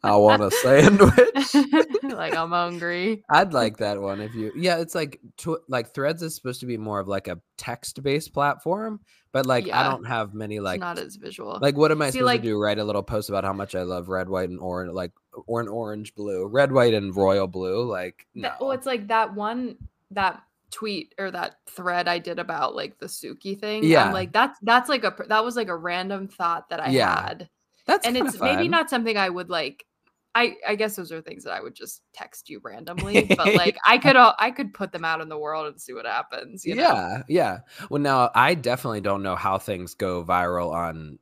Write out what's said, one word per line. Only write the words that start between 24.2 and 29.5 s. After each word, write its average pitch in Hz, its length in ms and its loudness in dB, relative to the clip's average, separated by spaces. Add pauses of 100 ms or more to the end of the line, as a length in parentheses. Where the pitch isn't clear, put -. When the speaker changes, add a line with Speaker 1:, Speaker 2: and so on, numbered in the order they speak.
Speaker 2:
that's, 254 280 2
that's 233 280 2
like 269 140 0
a 190 80 0
pr-, - 160 -14
that 220 160 2
was, 240 140 -4
like, 220 120 -4
a 175 60 -4
random 185 540 -6
thought 170 400 -4
that 170 100 -6
I 131 120 -4
Speaker 1:
Yeah. - 320 2
Speaker 2:
had. - 260 -12 (360)
Speaker 1:
That's 349 200 2
Speaker 2:
And 247 100 0
Speaker 1:
kinda 254 140 0
Speaker 2:
it's - 120 -6
maybe 277 220 2
Speaker 1:
fun. 339 80 0
Speaker 2:
not 330 180 2
something 226 280 -2
I 190 120 0
would, 175 200 -8
like, 156 360 -4 (500)